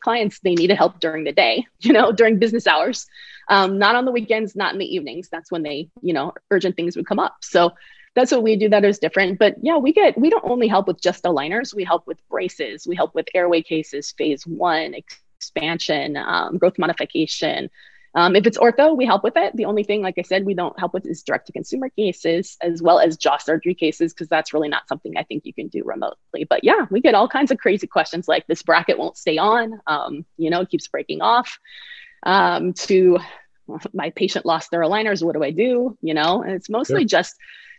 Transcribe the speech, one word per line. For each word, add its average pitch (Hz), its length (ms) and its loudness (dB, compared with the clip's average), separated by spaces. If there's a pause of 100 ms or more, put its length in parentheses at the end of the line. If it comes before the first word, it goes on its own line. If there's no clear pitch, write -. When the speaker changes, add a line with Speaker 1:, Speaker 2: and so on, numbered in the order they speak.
Speaker 1:
clients, 226 380 -2
they 180 140 0
needed 180 220 2
help 175 240 2
during 156 240 -4
the 147 80 -4
day, 135 400 2
<laughs> - 80 -20
you 240 140 4
know, 220 180 6
during 220 260 4
business 226 280 2
hours, 175 400 0 (420)
um, 196 300 4
not 202 180 4
on 247 80 0
the 262 80 0
weekends, 220 420 -2
not 185 200 -4
in 196 40 -6
the 190 160 -6
evenings. 147 360 -8
That's 165 200 -12
when 165 120 -4
they, 151 260 -8 (140)
you 175 100 -2
know, 143 220 -4 (160)
urgent 185 260 0
things 170 200 -4
would 151 100 -6
come 190 120 -2
up. - 220 -2
So 170 320 2 (420)
that's 247 160 2
what 247 120 2
we 220 140 4
do 208 120 2
that 202 160 4
is 202 140 4
different. 185 400 0
But 208 240 4
yeah, 320 160 2
we 277 160 2
get, 381 240 4
we 277 100 4
don't 440 160 2
only 240 240 0
help 202 180 2
with 180 140 -4
just - 240 -2
aligners. 175 500 -2
We 202 100 -6
help 170 220 -2
with 165 120 -12 (100)
braces. 151 580 -8
We 170 80 -4
help 160 200 -4
with 160 200 -4
airway 175 280 2
cases, 156 500 -8
phase 143 340 -4
one, 165 480 -4 (460)
expansion, 151 800 -4
um, 87 400 -2
growth - 200 2
modification. - 920 -2 (440)
Um, 180 200 6
if 208 120 6
it's 220 100 2
ortho, 277 400 4
we 254 80 0
help 226 180 2
with - 140 0
it. - 200 0
The 220 100 -2
only 208 180 0
thing, 208 160 -2
like 185 160 -4
I 175 60 -4
said, 190 240 -2
we 196 80 -2
don't 175 240 -6
help - 160 -4
with 185 120 -6
is - 160 -10
direct - 260 -4
to - 40 -18
consumer 262 380 -8
cases, 180 720 -4
as 170 180 -4
well 165 180 6
as 160 200 2
jaw 143 180 0
surgery 160 380 -2
cases, 160 400 -2
'cause 165 140 -12
that's 156 260 -2
really 151 160 -2
not - 180 -6
something 160 300 -8
I - 40 -2
think - 220 -10
you - 80 -16
can - 160 -10
do - 160 -8
remotely. - 640 -8
But - 160 0
yeah, 285 260 2
we 214 120 0
get 247 120 4
all 208 140 4
kinds 277 220 0
of 247 80 -2
crazy 202 280 -2
questions 170 400 -4
like, 156 200 0
"This - 160 -4
bracket 165 360 2
won't - 200 -6
stay 156 180 -2
on, 220 500 0
um, 151 380 -4 (140)
you 160 100 -2
know, 175 140 0
it 180 80 -6
keeps - 180 -6
breaking 147 320 -8
off. 233 380 0 (640)
Um, 180 500 2
to 185 460 4 (760)
my 160 180 -6
patient - 360 -4
lost 160 240 -2
their 170 100 -2
aligners, 196 420 0
what 165 120 0
do 151 80 -2
I 143 80 -2
do?" 240 500 0
You 160 140 -4
know, 165 280 0
and 190 100 -6
it's 190 180 -10
mostly 269 320 -2
Speaker 2:
Sure. 220 60 0
Speaker 1:
just 180 280 0 (420)